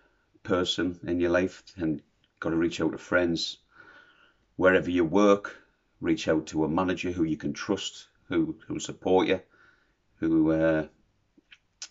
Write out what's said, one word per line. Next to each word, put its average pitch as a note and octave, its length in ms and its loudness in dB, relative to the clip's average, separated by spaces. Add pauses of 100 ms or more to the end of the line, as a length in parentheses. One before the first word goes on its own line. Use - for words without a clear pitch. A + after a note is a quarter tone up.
(420)
person F2+ 640 -2
in F2 140 -2
your F2 100 0
life F2+ 320 0 (140)
and D#2+ 240 -4 (400)
gotta E2 160 -2
reach E2 240 0
out D#2+ 120 0
to - 60 -10
friends, F2 600 -2 (1000)
wherever F2+ 340 4
you F2 140 2
work, G2+ 500 4 (460)
reach E2 280 0
out D#2 180 0
to D#2 180 -2
a D2+ 40 0
manager F2+ 420 -2
who F2 140 -2
you D#2 120 0
can D2 160 -6
trust, - 540 -6 (220)
who, D#2+ 280 -2 (100)
who D#2 120 -8
support F2 500 0
you, F#2 120 0 (760)
who, D#2+ 360 2
uh, D#2+ 340 0 (1040)